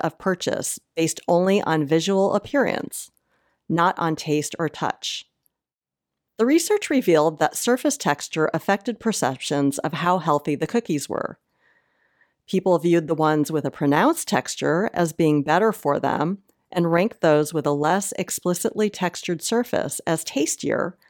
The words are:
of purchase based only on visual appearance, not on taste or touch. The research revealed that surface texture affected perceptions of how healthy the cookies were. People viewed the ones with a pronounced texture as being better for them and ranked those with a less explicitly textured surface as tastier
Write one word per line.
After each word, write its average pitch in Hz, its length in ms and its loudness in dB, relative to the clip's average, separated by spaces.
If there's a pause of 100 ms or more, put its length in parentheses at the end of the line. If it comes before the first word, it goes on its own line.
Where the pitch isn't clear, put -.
of - 180 -6
purchase - 600 -4 (180)
based 160 320 -2
only 185 320 4
on 156 240 0
visual 190 500 2
appearance, - 720 -4 (600)
not 170 280 2
on 165 200 -2
taste 151 420 -2
or 160 80 0
touch. - 580 -6 (1120)
The 220 100 0
research 339 440 2
revealed 160 500 4
that - 160 0
surface 254 400 0
texture - 580 -2
affected 196 460 -2
perceptions 139 800 -2
of 156 140 -4
how 175 240 0
healthy 151 380 0
the 156 120 -2
cookies 208 400 -2
were. - 320 -6 (1120)
People 185 300 2
viewed 170 280 2
the 160 80 -2
ones 151 340 2
with 156 140 -2
a 135 80 -4
pronounced 165 560 2
texture 147 680 -2
as 170 200 0
being 151 280 2
better 180 300 2
for 147 300 -2
them 170 380 -2 (320)
and 170 200 0
ranked 175 300 0
those 151 320 4
with 151 120 -2
a 147 60 0
less 156 480 0
explicitly 185 680 -2
textured 175 520 -6
surface - 640 -2
as 160 200 -2
tastier - 720 -2 (120)